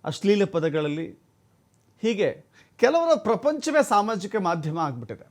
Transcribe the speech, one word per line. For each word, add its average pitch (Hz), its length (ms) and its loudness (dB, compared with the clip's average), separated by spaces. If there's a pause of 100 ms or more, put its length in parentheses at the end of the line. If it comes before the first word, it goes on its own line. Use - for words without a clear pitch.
ಅಶ್ಲೀಲ 196 400 2
ಪದಗಳಲ್ಲಿ, 156 720 -4 (800)
ಹೀಗೆ 208 440 -2 (320)
ಕೆಲವರ 320 400 4
ಪ್ರಪಂಚವೇ 285 640 0
ಸಾಮಾಜಿಕ 208 520 0
ಮಾಧ್ಯಮ 170 440 -2
ಆಗ್ಬಿಟ್ಟಿದೆ. 120 520 -8